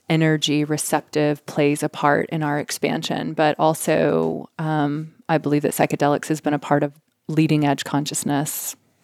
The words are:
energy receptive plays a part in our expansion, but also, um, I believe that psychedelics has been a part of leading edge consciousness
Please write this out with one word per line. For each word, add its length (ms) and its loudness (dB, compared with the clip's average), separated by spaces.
energy 540 2
receptive 840 0
plays 340 2
a 80 -2
part 400 2
in 140 -2
our 160 -2
expansion, 720 -4
but 240 2
also, 880 0
um, 520 -2
I 120 2
believe 240 0
that 80 0
psychedelics 560 0
has 140 -2
been 120 -2
a 60 -2
part 240 2
of 100 -4
leading 380 2
edge 200 0
consciousness 880 -4